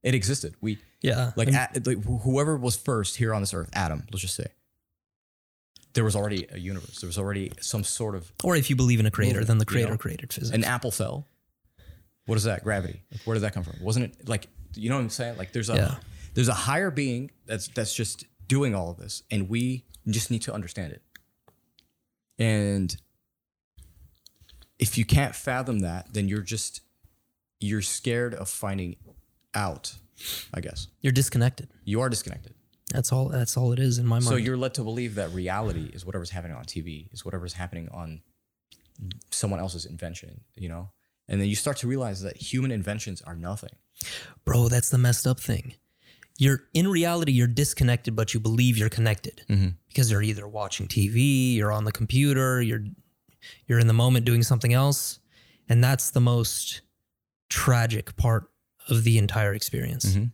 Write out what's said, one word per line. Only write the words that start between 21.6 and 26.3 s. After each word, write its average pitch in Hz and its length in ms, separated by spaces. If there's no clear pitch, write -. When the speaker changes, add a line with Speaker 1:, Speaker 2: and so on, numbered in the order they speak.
Speaker 1:
And 101 580
if - 200
you 113 80
can't - 300
fathom 127 440
that, 90 340
then 101 140
you're 104 140